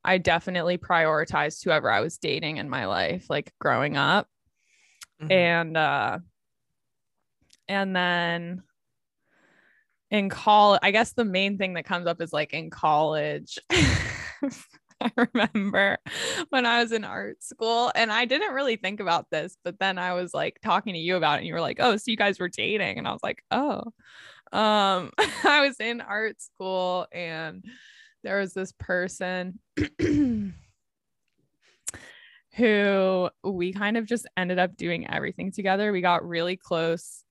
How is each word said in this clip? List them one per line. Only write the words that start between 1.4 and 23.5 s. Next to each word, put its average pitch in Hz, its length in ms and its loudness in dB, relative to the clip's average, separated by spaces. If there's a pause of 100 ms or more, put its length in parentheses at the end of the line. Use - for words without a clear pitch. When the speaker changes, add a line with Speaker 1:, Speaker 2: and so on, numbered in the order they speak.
Speaker 1:
whoever 147 260 2
I 104 100 4
was 156 180 -4
dating 147 380 -4
in 143 120 -6
my 127 180 -4
life, 95 440 -2
like, 147 300 -4
growing 143 360 0
up. 147 320 2 (920)
Speaker 2:
Mm-hmm. 156 100 0
Speaker 1:
And, 170 440 4
uh, 139 420 2 (1500)
and 196 260 0
then 175 680 -2 (1500)
in 202 200 2
col-, 208 520 8
I 196 80 4
guess 214 220 2
the 240 120 0
main 196 340 0
thing 185 160 -2
that 170 100 -6
comes 175 240 -4
up 170 120 -2
is, 170 120 -6
like, 151 200 -2
in 160 180 -8
college. 151 960 0
<laughs> - 60 -20 (1300)
I 214 120 -2 (240)
remember 196 640 2 (500)
when 254 160 0
I 240 180 2
was 233 80 -2
in 220 140 -2
art - 380 -10
school, 233 520 -2
and 226 160 2
I 226 140 2
didn't 294 300 -2
really 262 220 0
think 208 240 -6
about 170 300 0
this, 160 320 -4
but 175 160 -8
then 190 200 0
I 180 160 -2
was, 180 180 -4
like, 147 300 -4
talking 196 320 0
to 165 40 -6
you 175 180 0
about 156 180 2
it, 143 60 0
and - 60 -8
you 165 60 -8
were 165 80 -4
like, 160 200 -4
"Oh, 233 180 4
so - 80 -8
you 220 100 0
guys 202 240 2
were 180 80 -2
dating?" 190 500 -2
And - 80 -6
I - 60 -4
was - 100 -8
like, - 280 -6